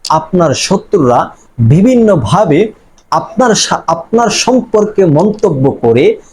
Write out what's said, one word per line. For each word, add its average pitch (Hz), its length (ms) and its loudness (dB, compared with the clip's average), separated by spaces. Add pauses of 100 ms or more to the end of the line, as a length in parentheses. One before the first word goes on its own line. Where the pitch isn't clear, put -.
আপনার 160 460 0
শত্রুরা 147 760 -2 (280)
বিভিন্নভাবে 190 1120 2 (380)
আপনার 226 440 0
সা-, - 320 -4
আপনার - 420 -2
সম্পর্কে 214 800 0
মন্তব্য 143 640 0
করে 123 460 2 (160)